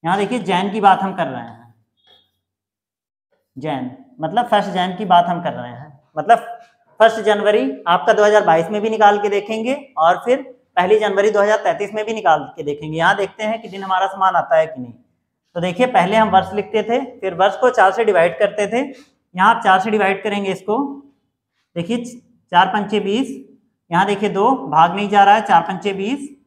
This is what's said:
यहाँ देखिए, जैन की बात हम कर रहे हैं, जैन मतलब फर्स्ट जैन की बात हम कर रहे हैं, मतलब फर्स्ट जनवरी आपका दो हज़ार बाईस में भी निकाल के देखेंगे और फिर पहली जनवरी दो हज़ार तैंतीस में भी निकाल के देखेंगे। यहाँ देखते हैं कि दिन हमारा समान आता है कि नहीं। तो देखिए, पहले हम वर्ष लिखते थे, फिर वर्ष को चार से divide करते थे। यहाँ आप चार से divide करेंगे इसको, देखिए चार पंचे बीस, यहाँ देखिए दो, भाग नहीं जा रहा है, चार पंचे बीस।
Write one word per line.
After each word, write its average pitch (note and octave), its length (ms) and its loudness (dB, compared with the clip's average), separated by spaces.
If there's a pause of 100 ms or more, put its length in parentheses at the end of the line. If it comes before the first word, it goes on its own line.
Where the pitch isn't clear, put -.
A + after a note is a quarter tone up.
यहाँ F3 140 0
देखिए, G#3 240 -2
जैन F#3 300 -2
की G#3+ 100 -4
बात F#3+ 200 6
हम F#3+ 120 -4
कर E3 140 -4
रहे B2+ 140 -10
हैं, - 320 -20 (1800)
जैन C3 340 -8 (300)
मतलब F3+ 260 -4
फर्स्ट G3+ 240 0
जैन F3+ 260 -4
की G#3+ 100 -8
बात F3 180 4
हम F3 160 -4
कर D3+ 120 -6
रहे A#2+ 180 -12
हैं, C3 300 -20 (160)
मतलब A3 200 4 (640)
फर्स्ट A3 220 4
जनवरी G#3 480 2 (200)
आपका F3+ 240 2
दो G#3 100 4
हज़ार G#3 220 4
बाईस E3+ 240 2
में G#3 120 -4
भी A3 80 -2
निकाल G#3+ 300 4
के G3+ 100 -2
देखेंगे A3 440 -4 (260)
और E3+ 200 4
फिर B3+ 220 0 (340)
पहली F#3 240 2
जनवरी G3+ 320 0
दो G#3 100 2
हज़ार G#3+ 180 2
तैंतीस G3 340 -4
में G#3+ 120 -4
भी A3+ 80 -6
निकाल E3 360 0
के D#3+ 140 -14
देखेंगे। D3+ 340 -8
यहाँ F3 180 2
देखते G3 280 -6
हैं A3 180 -4
कि G3+ 60 -18
दिन G3 160 -12
हमारा F#3+ 240 0
समान F#3+ 280 0
आता E3 220 0
है D#3+ 100 2
कि C3+ 140 -14
नहीं। A#2+ 120 -14 (640)
तो F3 60 -6
देखिए, F#3 260 0
पहले G3 280 2
हम A3 160 4
वर्ष F#3 220 2
लिखते G#3 300 -2
थे, A#3 160 -2 (120)
फिर F#3+ 240 -6
वर्ष G3 220 0
को B3+ 140 2
चार F#3+ 200 4
से A3 140 -2
divide F3 340 2
करते G#3 280 -2
थे। A#3 140 -4 (540)
यहाँ F#3+ 140 4
आप A#3 140 0
चार F#3+ 160 4
से G#3+ 120 -4
divide G3 320 0
करेंगे G3+ 280 -4
इसको, G#3 260 -4 (1000)
देखिए A3 280 -4 (480)
चार - 160 4
पंचे G#3 340 -2
बीस, G#3 280 -2 (640)
यहाँ F3+ 140 2
देखिए G3+ 260 -2
दो, G3+ 180 2 (180)
भाग E3+ 280 4
नहीं G3+ 140 -4
जा G3+ 140 6
रहा G3+ 120 8
है, A3 80 0
चार E3+ 200 4
पंचे F#3+ 300 -6
बीस। G#3 360 -6 (180)